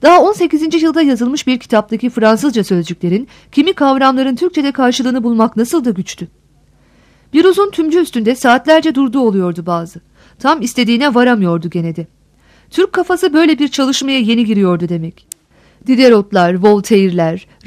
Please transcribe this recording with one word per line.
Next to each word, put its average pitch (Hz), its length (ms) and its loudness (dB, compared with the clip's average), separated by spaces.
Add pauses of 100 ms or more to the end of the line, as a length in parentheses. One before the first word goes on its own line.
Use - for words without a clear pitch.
Daha 339 200 6
on 392 120 2
sekizinci 320 440 -2
yılda 320 240 0
yazılmış 262 460 0
bir 247 120 0
kitaptaki 226 500 -2
Fransızca 220 540 0
sözcüklerin, 180 640 -4 (240)
kimi 320 220 0
kavramların 269 640 0
Türkçe'de 302 360 -2
karşılığını 247 520 -2
bulmak 226 340 0
nasıl 240 280 -2
da 247 40 0
güçtü. 180 380 -8 (1040)
Bir 330 120 2
uzun 392 260 2
tümcü 320 280 -2
üstünde 247 360 -2
saatlerce 302 600 2
durduğu 269 240 0
oluyordu 180 460 -2
bazı. 170 340 -6 (400)
Tam 285 220 0
istediğine 233 540 0
varamıyordu 190 540 0
gene 165 260 -6
de. 165 120 -12 (600)
Türk 381 240 -2
kafası 349 400 -2
böyle 311 260 2
bir 294 80 0
çalışmaya 269 520 -2
yeni 226 260 0
giriyordu 180 440 0
demek. 165 380 -10 (600)
Diderot'lar, 202 760 2
Voltaire'ler, 190 840 0 (200)